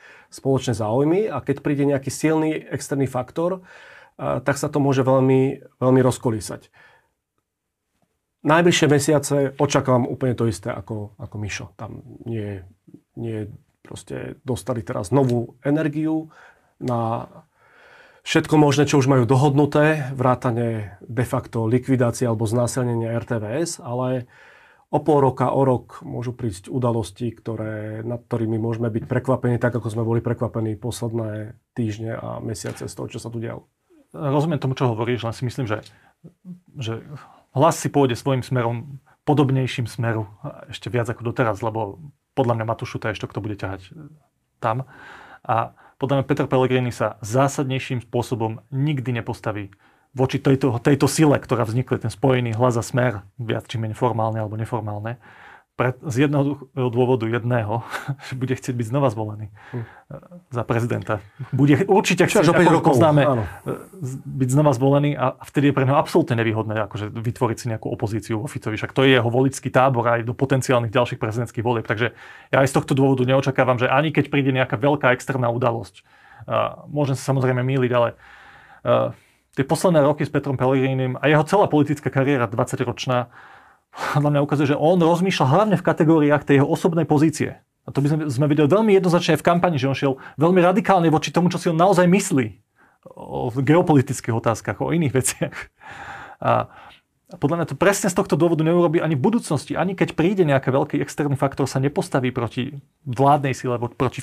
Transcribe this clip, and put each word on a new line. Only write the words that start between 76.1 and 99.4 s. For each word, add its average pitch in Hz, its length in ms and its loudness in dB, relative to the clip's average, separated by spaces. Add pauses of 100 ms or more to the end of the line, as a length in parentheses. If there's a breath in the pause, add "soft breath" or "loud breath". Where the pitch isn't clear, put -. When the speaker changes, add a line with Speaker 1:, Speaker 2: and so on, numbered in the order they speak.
Speaker 2:
a 113 400 -4
môžem 135 320 -2
sa 135 160 -2
samozrejme 127 320 0
mýliť, 127 240 0
ale, 120 240 2 (720 loud breath)
e, 120 240 2 (480 soft breath)
tie 135 80 0
posledné 160 400 4
roky 151 160 0
s - 80 -4
Petrom 139 240 -2
Pellegrinim 131 640 0
a - 80 0
jeho 151 160 4
celá 196 240 4
politická 147 480 0
kariéra 135 320 2
dvadsaťročná 120 800 -2 (680 loud breath)
podľa 147 400 0
mňa 143 80 2
ukazuje, 147 320 0
že - 0 -
on 165 240 2
rozmýšľa 170 560 2
hlavne 202 240 4
v - 80 -2
kategóriách 156 560 4
tej 143 160 4
jeho 143 80 6
osobnej 160 400 0
pozície. 147 560 0 (240)
A - 80 -10
to 135 80 0
by 143 80 2
sme, 156 160 0
sme 143 240 0
videli 151 160 4
veľmi 208 320 4
jednoznačne 175 400 2
aj - 20 -4
v - 60 0
kampani, 175 320 2
že 127 80 -2
on 135 80 0
šiel 135 240 -2 (160 loud breath)
veľmi 175 320 4
radikálne 185 480 4
voči 151 160 0
tomu, 175 160 2
čo 175 160 -2
si 180 80 0
on 160 80 0
naozaj 180 240 6
myslí 175 560 2 (560 soft breath)
o 127 400 -6
geopolitických 139 800 4
otázkach, 113 480 -2
o 131 80 -2
iných 151 240 0
veciach. - 420 -2 (880 loud breath)
A, 117 320 0 (560 loud breath)
a - 80 -20
podľa 165 240 0
mňa 151 80 -4
to 135 80 -10
presne 196 320 2
z - 80 -4
tohto 196 160 0
dôvodu 160 320 2
neurobí 170 320 2
ani 156 160 0
v 131 160 2
budúcnosti, - 480 -2